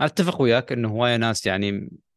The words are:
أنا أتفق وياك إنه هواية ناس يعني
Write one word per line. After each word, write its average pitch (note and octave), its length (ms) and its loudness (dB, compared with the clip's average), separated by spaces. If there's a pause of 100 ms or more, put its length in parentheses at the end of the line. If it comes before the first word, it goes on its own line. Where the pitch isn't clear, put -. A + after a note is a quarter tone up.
أنا D3+ 80 2
أتفق F3 320 0
وياك B2 300 2
إنه A#2+ 180 -2
هواية A#2+ 260 0
ناس A2+ 300 0
يعني G2+ 440 -2 (280)